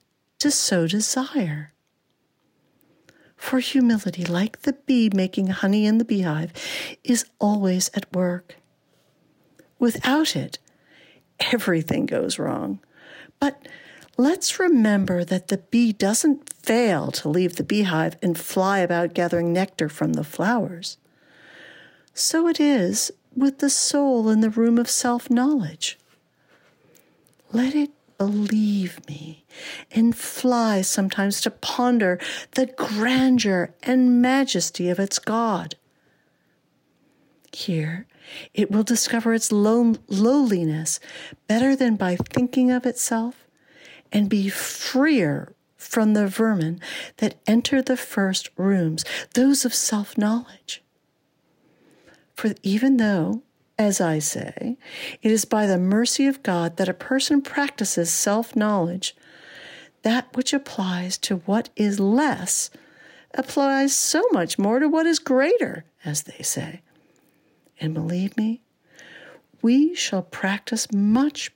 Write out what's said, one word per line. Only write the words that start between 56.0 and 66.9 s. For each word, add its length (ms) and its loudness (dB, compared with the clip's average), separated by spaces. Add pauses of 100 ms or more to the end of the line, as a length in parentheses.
of 160 -2
God 340 -2
that 120 0
a 40 -4
person 480 0
practices 680 -2
self-knowledge, 1040 -2 (880)
that 320 -2
which 180 -2
applies 640 -4
to 180 -4
what 400 -2
is 220 0
less 720 0 (640)
applies 640 0
so 260 0 (100)
much 280 0
more 200 2
to 100 2
what 160 2
is 120 2
greater, 680 0 (180)
as 200 -6
they 200 -16
say. 380 -6 (1000)